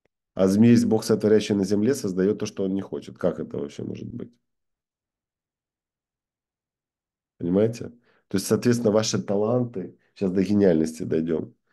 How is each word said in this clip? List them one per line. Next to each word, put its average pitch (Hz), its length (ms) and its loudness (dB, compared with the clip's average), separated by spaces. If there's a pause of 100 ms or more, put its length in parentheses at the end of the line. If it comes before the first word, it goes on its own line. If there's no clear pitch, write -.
(360)
А 95 120 2
змей 107 240 6
есть 117 140 6
Бог, 110 180 0
сотворящий 107 500 2
на 101 100 0
земле, 104 300 0
создает 101 460 -2
то, 107 80 -6
что - 160 -8
он 95 100 -2
не 98 80 -4
хочет. 73 380 -12
Как 87 200 -2
это 73 200 -8
вообще 73 240 -10
может 73 240 -10
быть? - 260 -14 (3000)
Понимаете? 98 500 -2 (380)
То 98 100 -2
есть, - 100 -4
соответственно, 117 440 2
ваши 107 300 0
таланты, 107 760 -4 (180)
сейчас 95 160 -2
до 95 120 0
гениальности 90 600 2
дойдем, 82 520 -4 (180)